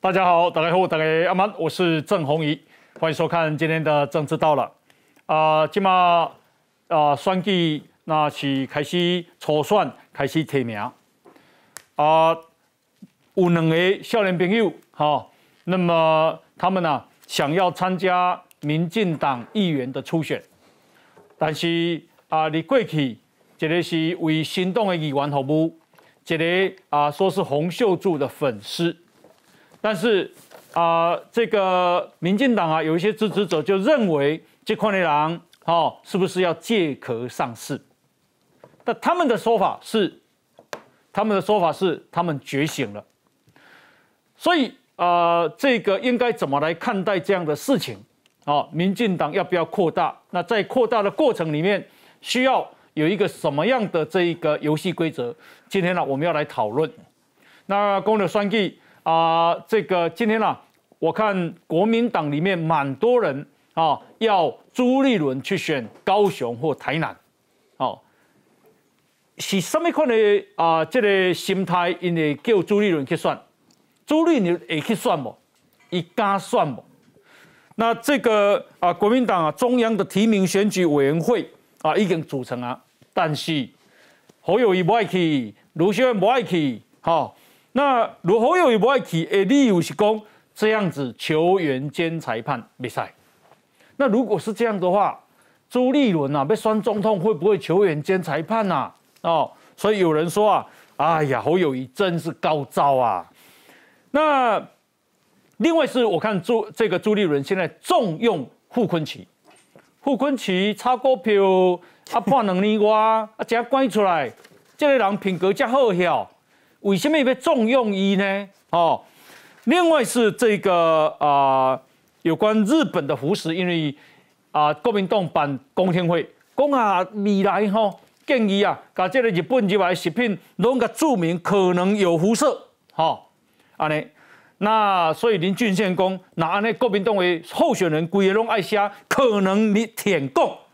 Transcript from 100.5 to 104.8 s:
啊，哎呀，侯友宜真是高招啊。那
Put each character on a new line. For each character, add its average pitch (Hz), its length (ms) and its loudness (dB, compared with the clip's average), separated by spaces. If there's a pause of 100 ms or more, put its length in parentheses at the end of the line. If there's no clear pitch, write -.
啊， 139 160 0 (300)
哎 156 260 2
呀， 131 180 -2
侯 151 160 0
友 156 180 0
宜 127 200 -8
真 180 240 0
是 151 140 -8
高 156 360 -2
招 147 240 2
啊。 110 340 0 (840)
那 262 520 2 (920)